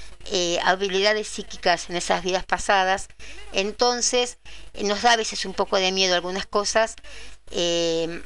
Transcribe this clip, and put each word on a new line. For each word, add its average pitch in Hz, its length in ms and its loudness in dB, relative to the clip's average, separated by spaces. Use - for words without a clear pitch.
eh, 175 320 0
habilidades 196 680 2
psíquicas - 600 -2
en 175 80 -4
esas 175 260 0
vidas 180 220 0
pasadas. 190 640 2
Entonces, 240 880 0
eh, 214 100 -4
nos 202 180 0
da 240 100 8
a 233 40 6
veces 214 300 -4
un 190 80 -6
poco 202 220 0
de 190 160 2
miedo 190 220 4
algunas 180 320 -2
cosas, 220 500 2
eh, 170 760 0